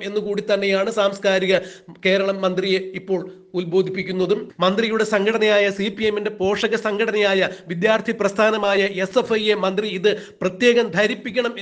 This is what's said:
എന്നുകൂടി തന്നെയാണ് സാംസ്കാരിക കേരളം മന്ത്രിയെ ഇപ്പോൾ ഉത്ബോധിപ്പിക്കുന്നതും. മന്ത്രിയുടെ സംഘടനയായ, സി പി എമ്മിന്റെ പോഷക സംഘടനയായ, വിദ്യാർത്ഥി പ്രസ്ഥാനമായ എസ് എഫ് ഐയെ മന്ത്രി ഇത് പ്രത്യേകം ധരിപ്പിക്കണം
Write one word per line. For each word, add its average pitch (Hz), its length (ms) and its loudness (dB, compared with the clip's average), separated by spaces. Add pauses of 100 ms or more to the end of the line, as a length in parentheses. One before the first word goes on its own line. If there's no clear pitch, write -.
എന്നുകൂടി 208 440 -4
തന്നെയാണ് 196 460 0
സാംസ്കാരിക 196 580 2 (500)
കേരളം 196 400 2
മന്ത്രിയെ 185 340 0 (200)
ഇപ്പോൾ 185 200 -2 (400)
ഉത്ബോധിപ്പിക്കുന്നതും. 185 800 0 (240)
മന്ത്രിയുടെ 214 480 2
സംഘടനയായ, 208 540 4 (120)
സി 196 100 -2 (100)
പി 220 120 -6
എമ്മിന്റെ 208 300 -2
പോഷക 202 360 0 (100)
സംഘടനയായ, 202 640 2 (220)
വിദ്യാർത്ഥി 214 500 0
പ്രസ്ഥാനമായ 202 600 2 (240)
എസ് 214 160 0
എഫ് 226 180 0
ഐയെ 214 260 2
മന്ത്രി 202 240 -2 (100)
ഇത് 202 120 2 (320)
പ്രത്യേകം 226 540 2
ധരിപ്പിക്കണം 233 640 -2